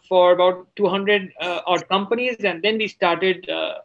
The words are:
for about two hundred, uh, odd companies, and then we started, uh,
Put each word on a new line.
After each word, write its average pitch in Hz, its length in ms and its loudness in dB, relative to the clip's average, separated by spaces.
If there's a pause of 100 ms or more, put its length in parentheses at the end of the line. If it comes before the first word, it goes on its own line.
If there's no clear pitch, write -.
for 180 260 6
about 180 420 2
two 202 120 0
hundred, 196 440 0 (100)
uh, 175 240 -4
odd 175 220 -2
companies, 226 560 0
and 175 180 -2
then 220 160 0
we 214 100 -2
started, 180 640 -2
uh, 160 340 -6